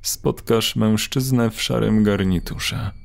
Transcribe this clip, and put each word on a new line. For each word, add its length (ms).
Spotkasz 720
mężczyznę 720
w 120
szarym 400
garniturze. 880